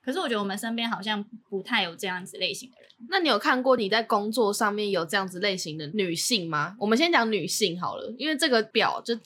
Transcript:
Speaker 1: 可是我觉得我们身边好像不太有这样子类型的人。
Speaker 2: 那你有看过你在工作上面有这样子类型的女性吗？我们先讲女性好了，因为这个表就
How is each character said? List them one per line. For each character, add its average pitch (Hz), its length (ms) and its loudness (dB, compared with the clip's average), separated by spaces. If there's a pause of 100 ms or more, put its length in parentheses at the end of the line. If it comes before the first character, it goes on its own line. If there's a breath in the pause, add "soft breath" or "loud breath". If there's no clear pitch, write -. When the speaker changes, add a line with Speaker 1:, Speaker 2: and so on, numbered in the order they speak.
Speaker 1:
可 262 120 -4
是 370 60 -2
我 311 100 -2
觉 233 40 0
得 208 60 0
我 202 60 -2
们 196 120 -4
身 233 200 -6
边 233 120 -2
好 196 120 -4
像 208 240 -2 (240)
不 190 120 -4
太 220 220 0
有 170 100 -4
这 190 140 -6
样 180 180 -4
子 - 120 -14
类 175 160 -2
型 - 180 -12
的 - 80 -20
人。 - 100 -20 (200)
Speaker 2:
那 381 100 2
你 330 80 2
有 220 100 6
看 254 240 2
过 254 140 6
你 208 140 0
在 220 120 4
工 214 300 0
作 214 220 4
上 208 200 2
面 208 180 -2
有 170 140 0
这 202 120 -2
样 190 100 0
子 180 120 -10
类 190 180 0
型 156 200 -6
的 151 100 -8
女 180 280 0
性 170 340 0
吗？ 160 300 -2
我 202 80 0
们 226 100 4
先 339 140 2
讲 233 180 4
女 190 160 0
性 180 340 -2
好 131 180 -6
了， 226 200 -10
因 302 120 -4
为 302 80 -2
这 330 100 0
个 226 160 4
表 - 380 0
就 233 240 -4